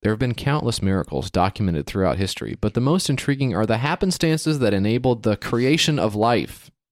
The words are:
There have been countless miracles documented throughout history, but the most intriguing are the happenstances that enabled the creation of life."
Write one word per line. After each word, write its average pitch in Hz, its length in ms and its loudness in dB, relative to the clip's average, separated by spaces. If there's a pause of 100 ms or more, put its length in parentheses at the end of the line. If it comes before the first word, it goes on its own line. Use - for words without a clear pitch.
There 107 100 2
have 107 60 -2
been 123 160 0
countless 143 480 -2
miracles 95 480 -2
documented 92 560 0
throughout 92 320 0
history, - 420 -4
but 107 140 -2
the 120 80 0
most 156 260 0
intriguing 135 460 0
are 104 120 0
the 113 120 2
happenstances 160 800 0
that 110 160 2
enabled 113 480 2
the 104 140 2
creation 139 600 0
of 101 160 0
life." 107 560 0 (220)